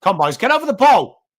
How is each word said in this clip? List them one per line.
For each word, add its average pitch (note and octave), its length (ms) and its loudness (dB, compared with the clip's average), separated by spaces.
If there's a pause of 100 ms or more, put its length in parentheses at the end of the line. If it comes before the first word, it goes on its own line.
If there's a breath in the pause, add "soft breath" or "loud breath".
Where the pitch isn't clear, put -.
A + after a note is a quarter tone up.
Come F#3+ 180 0
on, D3 80 0
boys, D3 100 -6
get B3 120 -2
over D4+ 160 -2
the D4 60 -6
ball. A#3 520 0 (140)